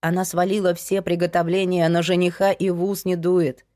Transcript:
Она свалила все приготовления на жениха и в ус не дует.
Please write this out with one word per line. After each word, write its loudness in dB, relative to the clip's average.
Она -2
свалила 0
все -2
приготовления 0
на 2
жениха 2
и 0
в -2
ус -4
не 0
дует. 0